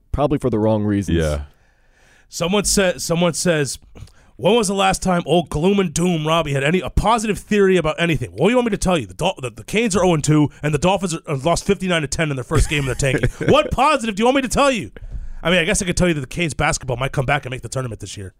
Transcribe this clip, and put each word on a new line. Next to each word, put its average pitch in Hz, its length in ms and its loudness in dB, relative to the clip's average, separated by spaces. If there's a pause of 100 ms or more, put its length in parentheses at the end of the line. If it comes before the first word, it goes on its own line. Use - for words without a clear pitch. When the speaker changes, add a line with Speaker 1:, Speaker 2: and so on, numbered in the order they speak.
(120)
Speaker 1:
probably 143 260 0
for 131 140 -2
the 110 80 0
wrong 107 240 2
reasons. 101 340 0
Speaker 2:
Yeah. 76 240 0 (880)
Speaker 3:
Someone 185 360 -2
sa-, 180 320 2
someone 170 360 0
says, 156 440 0 (580)
"When 180 200 2
was 226 120 2
the 202 60 -2
last 190 280 0
time 175 240 0
old 170 240 2
gloom 190 300 2
and 175 140 -2
doom 165 340 0
Robbie 156 260 0
had 135 100 0
any, 160 180 2
a 127 80 -8
positive 214 480 0
theory 196 400 4
about 156 220 0
anything?" 143 320 0
What 151 160 2
do - 20 6
you 247 60 2
want 240 100 2
me 226 60 0
to 190 60 -2
tell 180 200 0
you? 117 80 -2
The 92 80 -16
Dol-, 175 280 -2
the, 123 100 -8
the 104 120 -16
Canes 214 320 0
are 185 80 4
oh 180 100 4
and 151 100 0
two, 151 260 4 (140)
and 151 100 0
the 147 60 -2
Dolphins 180 340 0
are, 165 140 -8
have 139 180 -6
lost 170 200 0
fifty-nine 180 360 0
to 143 60 -6
ten 156 220 -2
in 139 60 -4
their 123 80 -6
first - 260 0
game 143 200 -2
of 117 80 -4
the - 40 -4
tanking. 131 280 0
Speaker 2:
<laughs> - 200 -4
Speaker 3:
What 294 220 2
positive 240 440 0
do 196 60 -2
you 233 40 2
want 254 120 4
me 269 40 2
to 254 80 -6
tell 277 220 2
you? 175 200 -6 (520)
I 165 80 0
mean, 180 80 4
I 165 60 0
guess 196 160 0
I 196 40 -4
could 175 120 -2
tell 180 100 4
you 170 80 2
that 147 60 -4
the - 60 -8
Canes 175 280 -4
basketball 139 420 -2
might 135 140 -4
come 135 160 -2
back 143 180 -2
and 123 60 -8
make 127 100 -10
the 117 80 -14
tournament 123 320 -8
this 104 160 -14
year. 95 220 -14